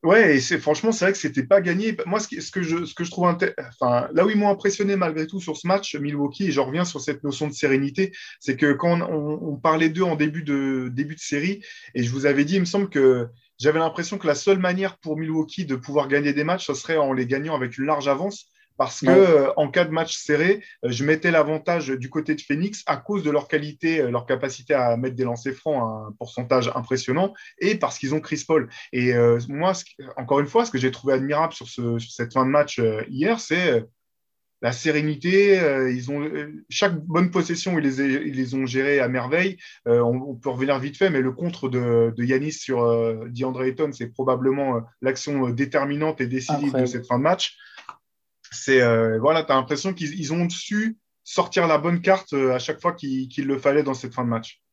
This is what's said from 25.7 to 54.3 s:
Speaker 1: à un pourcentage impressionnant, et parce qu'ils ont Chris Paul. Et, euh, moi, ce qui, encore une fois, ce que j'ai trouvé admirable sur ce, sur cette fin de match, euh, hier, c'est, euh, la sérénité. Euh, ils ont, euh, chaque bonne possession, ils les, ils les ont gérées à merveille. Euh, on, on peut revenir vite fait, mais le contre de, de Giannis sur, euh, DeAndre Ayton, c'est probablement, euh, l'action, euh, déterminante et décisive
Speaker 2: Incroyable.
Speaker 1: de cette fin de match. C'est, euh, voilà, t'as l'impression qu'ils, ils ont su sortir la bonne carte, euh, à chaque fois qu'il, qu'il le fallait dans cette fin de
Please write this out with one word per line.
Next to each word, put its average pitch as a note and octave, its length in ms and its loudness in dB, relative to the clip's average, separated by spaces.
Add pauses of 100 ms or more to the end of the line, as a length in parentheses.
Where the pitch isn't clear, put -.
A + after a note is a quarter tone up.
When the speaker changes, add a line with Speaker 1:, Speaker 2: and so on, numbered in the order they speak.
Speaker 1:
à A2 240 -6
un A2 60 -14
pourcentage A#2+ 640 -2
impressionnant, C3 560 -2 (260)
et G3+ 160 2
parce - 240 -4
qu'ils C#3 160 -4
ont D#3 60 0
Chris D3+ 260 -8
Paul. D3 220 2 (240)
Et, B2 220 2
euh, A#2+ 340 6
moi, D#3+ 260 0
ce F3 100 -10
qui, - 120 -20 (200)
encore C#3 220 0
une C#3+ 80 2
fois, A3+ 180 2
ce A3+ 60 -6
que C3 80 -2
j'ai C3 140 2
trouvé C3 220 0
admirable D3 400 0
sur B2 120 -14
ce, A#2 320 -4
sur A#2 140 -10
cette A#2 200 -8
fin C3 140 2
de C3+ 60 0
match, D3 260 2
euh, A2 300 0
hier, F#3 320 -2
c'est, F3 280 0
euh, A#2+ 120 2 (840)
la A#2 80 0
sérénité. D#3 880 2
Euh, C3+ 320 2
ils B2+ 220 -4
ont, C#3+ 80 -4
euh, D3+ 480 -8
chaque F3 360 0
bonne F3 280 2
possession, E3+ 480 -2
ils D3 40 -4
les, C3+ 160 0
ils C#3 360 -2
les C3 180 -4
ont C3 100 -2
gérées C3+ 360 0
à B2 80 0
merveille. D3 480 0 (320)
Euh, A#2+ 140 6
on, A#2+ 120 2 (160)
on B2+ 60 -8
peut C3 140 -6
revenir C3 280 0
vite C#3+ 180 -6
fait, G3 140 4
mais C#3 100 2
le B2+ 120 0
contre E3+ 360 -6
de, A#2 480 2
de A#2+ 60 -4
Giannis C3 300 0
sur, B2 320 -2
euh, A2+ 440 0
DeAndre B2+ 360 -4
Ayton, C3+ 280 -2
c'est A#2+ 140 -10
probablement, C3 680 0
euh, A#2 40 0 (220)
l'action, C3 460 -2
euh, A#2+ 40 -2
déterminante C#3+ 680 -2
et B2 80 -2
décisive C#3+ 380 -2
Speaker 2:
Incroyable. C3 160 0
Speaker 1:
de B2 40 2
cette B2 220 -6
fin B2 100 0
de C3+ 60 0
match. F3+ 320 0 (920)
C'est, C3 300 4
euh, A2+ 400 4
voilà, D#3 220 2
t'as C#3+ 120 2
l'impression C#3 380 0
qu'ils, F3 260 -6
ils D3+ 140 -4
ont F3 160 0
su G#3+ 480 -4 (260)
sortir - 440 0
la D#3 100 4
bonne E3+ 240 0
carte, F#3+ 320 0
euh, C3 220 2
à B2+ 40 -2
chaque - 220 -6
fois E3+ 140 -2
qu'il, C3 340 -6
qu'il C#3 180 -6
le C#3 120 -2
fallait C#3+ 240 2
dans C#3 100 -2
cette B2 220 -10
fin B2+ 100 -4
de A#2+ 60 -2